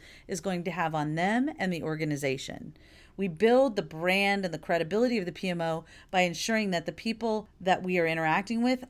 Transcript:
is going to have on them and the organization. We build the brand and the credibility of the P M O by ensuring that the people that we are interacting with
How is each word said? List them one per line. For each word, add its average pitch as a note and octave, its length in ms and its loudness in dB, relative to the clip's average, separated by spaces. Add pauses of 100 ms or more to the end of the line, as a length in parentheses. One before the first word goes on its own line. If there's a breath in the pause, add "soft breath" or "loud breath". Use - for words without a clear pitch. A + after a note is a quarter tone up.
(280 loud breath)
is F#3+ 120 -6
going F3+ 220 -4
to F3+ 80 -6
have E3 240 -2
on D3+ 220 -2
them A3+ 420 0
and F#3 140 -2
the E3 100 -4
organization. D3 920 -4 (440 loud breath)
We G3 80 0
build A3+ 480 4
the G3 80 -2
brand F#3+ 640 2
and E3+ 100 -4
the D#3 60 -8
credibility G3 580 2
of F3 80 -2
the F3 60 -4
P F#3+ 160 -6
M F3 120 -2
O E3 240 -2 (240 loud breath)
by F#3 120 2
ensuring G3 500 0
that E3 160 0
the E3+ 60 -2
people A3 560 -4 (120)
that F3+ 220 2
we F#3 160 0
are E3 80 4
interacting E3 560 0
with B3+ 280 0